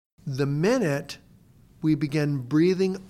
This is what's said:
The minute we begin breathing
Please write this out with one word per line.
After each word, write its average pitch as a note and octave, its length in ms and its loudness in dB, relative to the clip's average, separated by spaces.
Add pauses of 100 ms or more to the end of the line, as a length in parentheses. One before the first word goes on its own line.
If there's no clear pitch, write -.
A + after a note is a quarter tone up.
(280)
The C#3 180 -2
minute D#3 760 0 (600)
we D#3 140 2
begin D3 420 -2
breathing F3+ 720 0